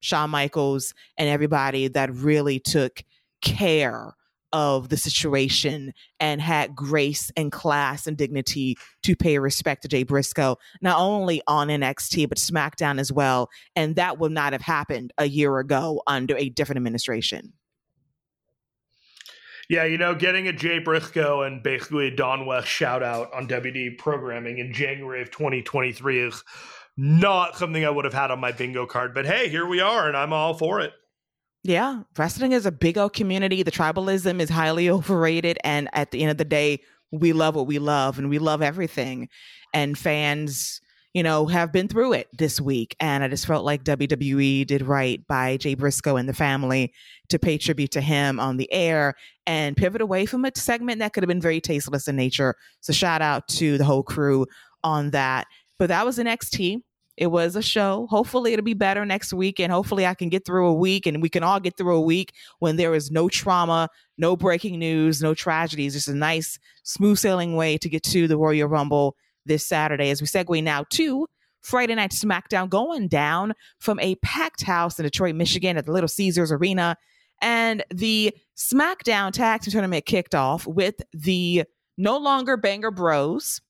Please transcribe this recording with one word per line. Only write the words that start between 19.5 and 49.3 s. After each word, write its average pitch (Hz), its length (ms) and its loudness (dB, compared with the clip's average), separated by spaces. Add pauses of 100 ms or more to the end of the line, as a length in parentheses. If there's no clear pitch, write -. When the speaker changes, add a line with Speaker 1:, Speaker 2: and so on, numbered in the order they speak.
Speaker 2:
Yeah, 165 160 2
you 160 120 0
know, 175 160 2
getting 185 360 0
a 175 40 -4
Jay 165 260 -2
Briscoe 156 640 0
and 135 200 -8
basically 139 440 -2
a 131 40 -2
Don 131 340 -2
West 127 220 -4
shout 127 340 -2
out 120 320 -4
on 131 140 -8
W 123 240 -4
W 127 200 -6
E 123 40 -18
programming 123 640 -6
in 123 160 -8
January 135 480 -6
of 123 100 -12
twenty 135 300 -2
twenty-three 127 580 -2
is 120 240 -6 (540)
not 170 580 4
something 160 300 -2
I 151 40 2
would 143 140 0
have 135 100 -2
had 135 180 0
on 127 100 -4
my 123 100 -2
bingo 123 340 -4
card, 123 280 -4
but 131 120 -4
hey, 208 220 0
here 170 180 -2
we 180 140 -2
are, 196 300 2
and 143 80 -2
I'm 151 160 -2
all 156 200 0
for 170 280 -2
it. - 100 -6 (720)
Speaker 1:
Yeah, 214 380 0 (160)
wrestling 208 340 0
is 240 140 2
a 190 60 0
big 165 260 0
old 202 160 2
community. 190 500 0
The 165 80 0
tribalism 185 720 0
is 156 80 0
highly 165 400 2
<laughs> - 0 -
overrated, 170 720 2
and 147 300 0
at 143 180 -2
the 127 100 -2
end 151 100 2
of 147 60 0
the 160 60 0
day, 147 380 2 (300)
we 160 200 2
love 160 240 2
what 139 100 0
we 143 140 -2
love, 139 400 0
and 139 100 -2
we 147 100 0
love 151 220 0
everything. 139 680 -4 (440)
And 143 240 0
fans, 147 840 -2 (320)
you 180 100 0
know, 156 220 2
have 170 260 2
been 185 160 2
through 233 260 2
it - 140 -2 (100)
this 156 220 0
week, 135 400 -2
and 143 240 0
I 135 60 0
just 135 160 -4
felt 151 180 0
like 143 220 -2
W 143 220 0
W 139 320 0
E 135 260 2
did 139 160 0
right 131 460 -2
by 131 280 0
Jay 139 200 -2
Briscoe 139 420 0
and 127 100 0
the 131 60 -2
family 135 600 0 (360)
to 165 100 2
pay 156 180 2
tribute 147 340 -2
to 143 100 -2
him 143 360 2
on 127 200 -2
the 131 160 -4
air 160 420 0 (320)